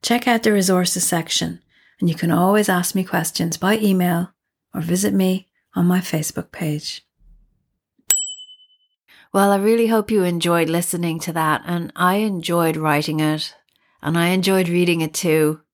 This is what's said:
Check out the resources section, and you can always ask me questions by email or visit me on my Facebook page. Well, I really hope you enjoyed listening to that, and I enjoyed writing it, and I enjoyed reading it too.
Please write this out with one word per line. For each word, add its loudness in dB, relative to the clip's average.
Check 0
out 0
the 2
resources 2
section, -4
and 0
you 0
can -2
always 2
ask -2
me 0
questions -4
by 0
email 0
or -6
visit -2
me 0
on 2
my 2
Facebook -6
page. -6
Well, 4
I 4
really 2
hope 2
you 2
enjoyed 0
listening -2
to -8
that, 0
and -4
I 2
enjoyed 0
writing 0
it, -2
and -2
I 2
enjoyed 2
reading 2
it -4
too. 0